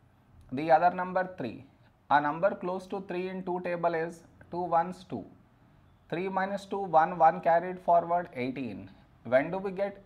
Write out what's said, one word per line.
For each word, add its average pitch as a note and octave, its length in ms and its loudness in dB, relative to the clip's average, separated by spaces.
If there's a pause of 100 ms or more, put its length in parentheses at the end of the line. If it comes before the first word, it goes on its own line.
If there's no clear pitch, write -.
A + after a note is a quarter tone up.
(540)
The D#3 180 2
other E3 240 8
number F#3 420 -2
three. A2+ 280 -8 (440)
A C#3+ 100 6
number E3 360 0
close F#3 320 -6
to G3 220 -8
three F#3 200 -4
in F#3 140 -8
two F3+ 220 -4
table F3 280 -2
is E3+ 300 -4 (260)
two F3 120 -6
ones E3+ 460 -2
two. G2 160 -8 (840)
Three F#3 200 -4
minus F#3+ 360 -4
two, G3+ 140 -6
one, E3+ 400 2
one E3+ 220 4
carried F3 380 2
forward, E3+ 540 2
eighteen. B2 560 -8 (360)
When C3+ 260 4
do F#3+ 80 -4
we G3 120 -6
get G3 340 -4